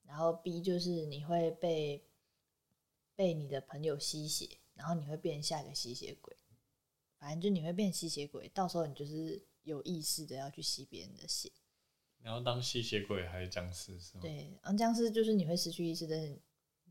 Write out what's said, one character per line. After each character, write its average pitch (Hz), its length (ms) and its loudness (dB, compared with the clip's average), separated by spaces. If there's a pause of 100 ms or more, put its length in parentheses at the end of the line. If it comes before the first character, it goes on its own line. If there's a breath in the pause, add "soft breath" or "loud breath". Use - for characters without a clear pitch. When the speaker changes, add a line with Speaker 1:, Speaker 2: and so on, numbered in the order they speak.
Speaker 1:
然 139 120 -14
后 165 180 4
B 170 280 -4
就 180 180 4
是 170 280 0
你 147 180 -6
会 170 240 4
被， 156 560 0 (1080)
被 185 180 4
你 151 140 -4
的 135 120 -2
朋 143 240 -8
友 151 140 2
吸 151 300 -4
血， - 320 -4 (160)
然 143 120 -8
后 170 60 2
你 156 140 -2
会 151 100 -4
变 156 240 -2
下 151 220 -2
一 - 40 -12
个 139 60 -12
吸 120 180 -4
血 - 300 -8
鬼。 - 160 -18 (800)
反 143 140 -8
正 165 100 -2
就 196 80 6
你 185 140 4
会 170 100 0
变 190 180 4
吸 165 160 -2
血 147 200 -2
鬼， - 220 -10
到 190 180 0
时 170 100 0
候 165 80 4
你 143 80 -4
就 135 100 -6
是 156 400 -4 (200)
有 147 180 -4
意 170 180 -2
识 156 280 -2
的 180 80 -8
要 139 160 -6
去 160 100 -12
吸 - 240 -2
别 - 160 -12
人 - 140 -14
的 - 120 -18
血。 - 240 -2 (680)
Speaker 2:
你 113 80 -14
要 113 120 -4
当 123 220 2
吸 123 220 2
血 107 180 2
鬼 95 260 0
还 90 140 -4
是 92 80 -4
僵 90 240 -4
尸 90 260 -10
是 - 180 -16
吗？ 90 40 -14
Speaker 1:
对， 151 400 -8
当 196 160 2
僵 226 160 6
尸 233 160 4
就 220 140 6
是 220 100 6
你 185 140 6
会 170 100 4
失 175 140 0
去 170 120 -2
意 165 120 0
识， 165 100 -4
但 156 160 0
是 147 180 -6 (520)